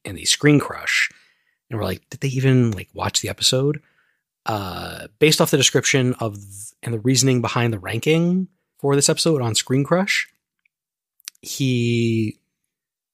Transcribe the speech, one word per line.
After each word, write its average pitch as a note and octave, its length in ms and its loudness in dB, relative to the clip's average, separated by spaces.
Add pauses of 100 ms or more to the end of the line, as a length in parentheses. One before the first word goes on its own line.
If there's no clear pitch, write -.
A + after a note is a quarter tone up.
and F#2+ 140 -12
the - 80 -14
Screen D3 340 4
Crush. - 500 -4 (600)
And A2+ 100 -6
we're G#2 60 -4
like, - 240 -8
"Did - 100 -16
they C#3 80 -6
even, B2+ 440 2
like, F#2 220 -10
watch F#2+ 280 -4
the - 80 -6
episode?" C#3 520 0 (640)
Uh, F2+ 640 -8 (120)
based D#3 200 6
off E3 120 2
the D#3 60 4
description B2+ 600 2
of, G#2 180 -6 (460)
and A#2 100 -6
the A2 60 -6
reasoning B2+ 420 2
behind A#2 300 0
the G#2 80 -6
ranking E3 680 0 (280)
for C#3 180 0
this C#3+ 140 2
episode D#3 320 0
on A2+ 140 -2
Screen C3+ 300 0
Crush, F#3 420 0 (1120)
he A#2+ 1000 -2 (760)